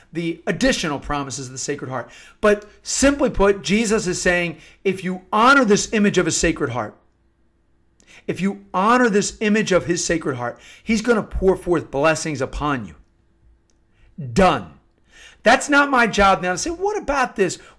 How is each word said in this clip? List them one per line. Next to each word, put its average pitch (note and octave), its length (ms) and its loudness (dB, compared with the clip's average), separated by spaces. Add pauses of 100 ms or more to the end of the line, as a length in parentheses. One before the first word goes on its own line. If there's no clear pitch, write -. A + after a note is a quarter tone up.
(140)
the E3 320 -6
additional E3+ 540 -2
promises C3+ 480 -8
of B2+ 40 -16
the C3 60 -16
Sacred C#3+ 320 -8
Heart. B2+ 220 -10 (300)
But G#3 280 0 (140)
simply C#4 460 2
put, G3 340 0
Jesus G#3 420 0
is F3 160 -4
saying, F3 380 -2 (240)
if F#3 200 -4
you F#3 200 -6 (100)
honor B3+ 320 6
this G3+ 280 2
image G3+ 240 2
of F3 100 2
a D#3+ 40 -2
Sacred D#3+ 380 -2
Heart, A#2 260 -8 (1300)
if D#3 120 -6
you G3 340 -4
honor A#3 360 4
this G3+ 320 0
image G#3+ 300 2
of E3+ 140 2
his E3 200 -4
Sacred D#3+ 320 -2
Heart, A#2+ 220 -8 (240)
he's A3 180 0
gonna A3+ 220 2
pour F#3+ 320 0
forth E3+ 360 -2
blessings D3+ 500 -2
upon C3+ 440 -4
you. D#2+ 100 -18 (1400)
Done. B2 460 0 (640)
That's B3+ 260 4
not C#4+ 200 4
my A#3+ 180 2
job G3 340 4
now F3+ 120 -2
to F3+ 40 -6
say, - 120 -6
"What F#4+ 280 -4
about C#4 380 -4
this? F#3 220 -2 (220)